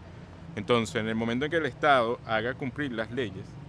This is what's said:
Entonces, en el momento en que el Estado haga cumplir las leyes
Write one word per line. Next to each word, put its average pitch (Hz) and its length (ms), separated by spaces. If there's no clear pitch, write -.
Entonces, 110 400
en 110 120
el 113 60
momento 117 300
en 151 60
que 170 80
el 156 80
Estado 123 600
haga 113 280
cumplir 139 380
las 110 180
leyes 104 340